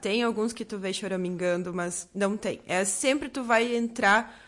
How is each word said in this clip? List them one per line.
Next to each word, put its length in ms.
tem 220
alguns 300
que 120
tu 140
vê 140
choramingando, 800
mas 420
não 220
tem. 300
É 180
sempre 440
tu 140
vai 320
entrar 720